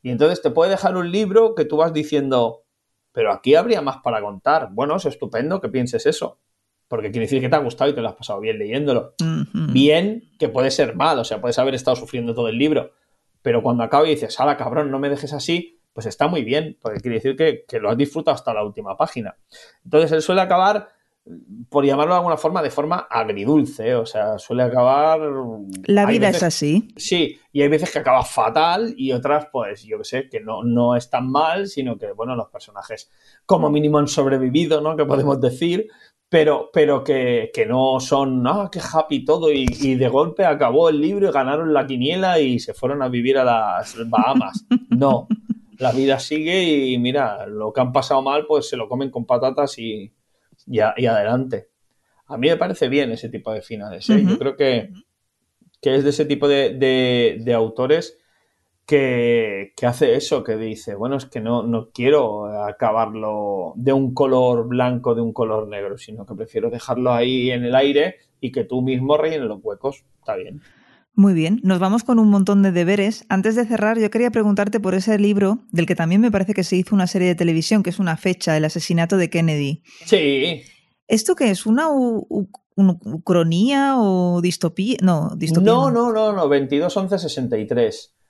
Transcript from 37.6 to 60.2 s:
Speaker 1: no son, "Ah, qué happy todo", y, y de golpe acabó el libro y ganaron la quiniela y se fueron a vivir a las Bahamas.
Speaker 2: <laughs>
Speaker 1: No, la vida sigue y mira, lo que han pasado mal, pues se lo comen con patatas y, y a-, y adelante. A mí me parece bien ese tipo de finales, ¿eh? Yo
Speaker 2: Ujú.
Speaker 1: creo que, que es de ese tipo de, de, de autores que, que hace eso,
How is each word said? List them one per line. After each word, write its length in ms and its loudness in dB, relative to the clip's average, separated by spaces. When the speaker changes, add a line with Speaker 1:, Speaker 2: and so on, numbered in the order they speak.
Speaker 1:
no 340 0
son, 460 0
"Ah, 240 0
qué 100 -8
happy 440 -2
todo", 260 2
y, 140 0
y 160 2
de 120 2
golpe 360 0
acabó 460 2
el 100 0
libro 280 0
y 40 -2
ganaron 400 0
la 140 2
quiniela 520 0
y 220 2
se 140 -12
fueron 280 -4
a 60 -2
vivir 300 0
a 60 2
las 520 0
Bahamas. 640 0
Speaker 2:
<laughs> 200 -2
Speaker 1:
No, 360 2
la 140 0
vida 280 2
sigue 420 -2
y 120 0
mira, 480 -2
lo 260 -6
que 100 0
han 100 -2
pasado 300 -2
mal, 240 -2
pues 220 0
se 100 -6
lo 100 -8
comen 220 -4
con 160 -8
patatas 520 -2
y, 320 -10
y 140 -4
a-, 160 2
y 80 -2
adelante. 640 -2
A 100 -10
mí 100 0
me 80 4
parece 320 -2
bien 240 0
ese 160 -10
tipo 240 -10
de 80 -8
finales, 480 -12
¿eh? 140 6
Yo 80 2
Speaker 2:
Ujú. 80 0
Speaker 1:
creo 180 -4
que, 340 0
que 140 2
es 60 2
de 80 2
ese 140 -2
tipo 240 0
de, 220 2
de, 720 2
de 100 0
autores 600 0
que, 880 0
que 100 -2
hace 280 2
eso, 300 -2